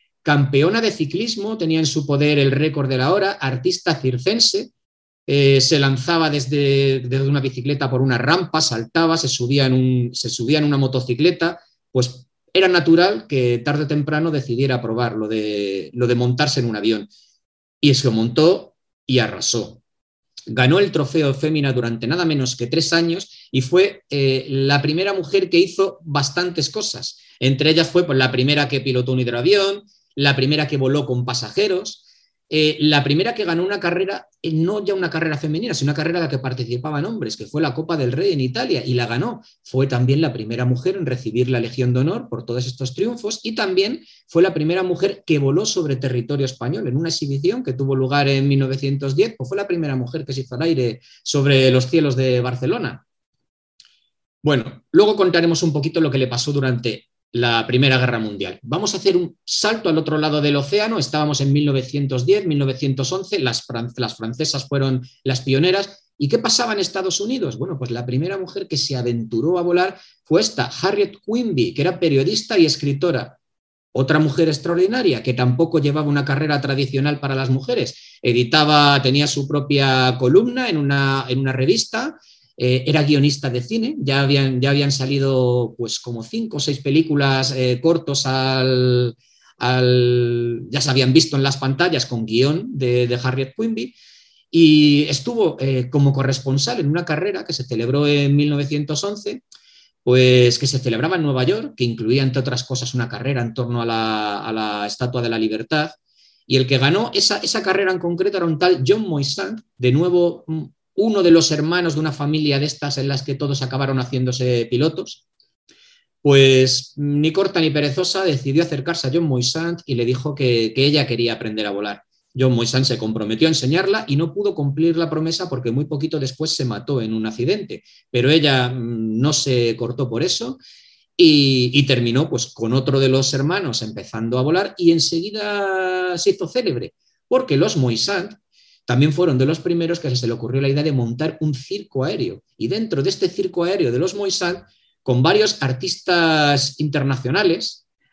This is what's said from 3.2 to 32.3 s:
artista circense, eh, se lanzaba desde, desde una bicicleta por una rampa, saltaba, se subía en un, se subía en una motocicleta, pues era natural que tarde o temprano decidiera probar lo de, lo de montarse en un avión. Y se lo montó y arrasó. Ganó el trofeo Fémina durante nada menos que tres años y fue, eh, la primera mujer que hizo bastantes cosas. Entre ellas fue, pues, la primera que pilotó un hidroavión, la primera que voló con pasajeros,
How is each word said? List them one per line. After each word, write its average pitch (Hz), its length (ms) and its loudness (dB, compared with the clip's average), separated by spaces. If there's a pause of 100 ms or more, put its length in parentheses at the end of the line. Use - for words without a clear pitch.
artista 135 640 -2
circense, 190 760 0 (560)
eh, 139 360 4
se 147 180 2
lanzaba 143 500 2
desde, 139 680 0
desde 135 280 -2
una 139 140 2
bicicleta 131 480 -2
por 127 120 0
una 127 180 2
rampa, 160 420 0
saltaba, 160 560 0
se 143 100 -4
subía 131 380 0
en 131 80 2
un, 127 400 2
se - 160 -8
subía 131 300 0
en 151 60 2
una 147 120 2
motocicleta, 139 840 0 (320)
pues - 360 -2 (260)
era 190 140 4
natural 175 600 4
que 123 320 0
tarde 147 260 -2
o - 20 -8
temprano 151 420 -2
decidiera 131 500 -2
probar 113 360 -4
lo 107 120 -4
de, 104 680 -4
lo 123 120 0
de 120 100 2
montarse 127 440 0
en 120 80 0
un 110 80 -4
avión. 104 340 -2 (720)
Y 143 160 6
se 135 100 -2
lo 120 60 2
montó 120 640 2 (320)
y 127 120 2
arrasó. 104 600 -4 (680)
Ganó 127 320 4
el 202 120 2
trofeo 143 440 0
Fémina 151 360 0
durante 117 360 -2
nada 170 180 -2
menos 139 300 0
que 120 100 -6
tres 160 280 -2
años 170 360 0 (220)
y 131 100 0
fue, 180 480 2
eh, 135 400 0
la 135 320 2
primera 170 320 -2
mujer 185 380 -2
que 170 80 6
hizo 190 420 0
bastantes 160 720 -2
cosas. - 480 -8 (200)
Entre 135 300 2
ellas 160 200 4
fue, 175 180 2
pues, 135 100 0
la 127 140 4
primera 139 360 2
que 139 140 -2
pilotó 127 300 -2
un 127 80 0
hidroavión, 190 640 0 (320)
la 143 200 2
primera 147 320 0
que 147 100 -4
voló 135 280 0
con 123 200 -4
pasajeros, 185 840 -4 (460)